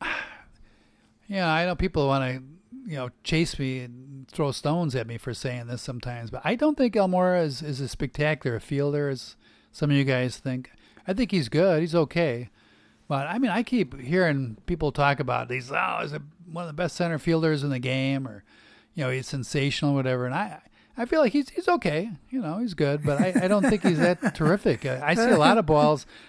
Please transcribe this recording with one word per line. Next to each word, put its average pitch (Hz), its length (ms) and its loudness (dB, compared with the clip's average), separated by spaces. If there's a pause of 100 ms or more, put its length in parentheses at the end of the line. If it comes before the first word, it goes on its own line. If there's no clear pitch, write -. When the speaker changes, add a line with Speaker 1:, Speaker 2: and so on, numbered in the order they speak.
Speaker 1:
<sighs> - 60 -6 (1200)
yeah, 185 240 0
I 165 140 2
know 180 80 0
people 170 320 0
wanna, 131 340 0 (460)
you 160 100 -8
know, 127 140 -6 (120)
chase 160 360 0
me 131 220 -4
and 127 480 -16
throw 147 240 -2
stones 151 420 -2
at 117 120 -2
me 117 120 -10
for 120 160 -8
saying 123 320 -8
this 120 160 -8
sometimes, 120 480 -10
but 120 140 -12
I 180 100 2
don't 294 220 2
think 240 180 2
Almora 180 500 4
is, 139 180 -4
is 143 180 -6
as 131 100 -4
spectacular 143 680 -2
a 104 40 -4
fielder 143 480 -2
as - 280 -8 (360)
some 147 180 0
of 143 60 6
you 139 80 4
guys 127 340 0
think. 127 320 -6 (360)
I 185 60 -2
think 202 180 0
he's 160 180 0
good. 165 320 4
He's 165 140 -2
okay. 147 560 0 (560)
But, 139 200 -4
I 180 120 -4
mean, 254 120 2
I 202 120 0
keep 180 380 -2
hearing 139 640 0
people 156 260 -2
talk 143 260 2
about 123 300 -2
these, 127 240 -8
"Oh, 180 300 -2
he's 156 100 -8
a, 151 80 -10 (300)
one 170 140 -8
of 170 40 -10
the 151 60 -12
best 170 220 -2
center 170 220 -2
fielders 160 460 2
in 147 60 0
the 131 80 -2
game," 135 500 -2
or, 104 160 -16 (500)
you 160 80 -4
know, 131 80 -2
"He's 131 160 -4
sensational," 139 680 -2
whatever. 127 320 0
And 123 80 -4
I, 180 260 -6 (340)
I 240 120 -4
feel 311 160 2
like 294 100 4
he's, 285 160 0
he's - 200 -4
okay. 202 420 0 (180)
You 262 140 -4
know, 165 160 -4
he's 226 160 -4
good, 147 320 0
but 143 120 0
I, 185 140 4 (120)
I 185 40 2
don't 202 180 4
think 214 160 2
he's 180 160 4
that 175 360 2
Speaker 2:
<laughs> - 0 -
Speaker 1:
terrific. 160 500 2
I, 127 180 -2
I 151 120 4
see 233 160 4
a 190 80 6
lot 156 180 6
of 220 80 2
balls. 151 400 4 (240)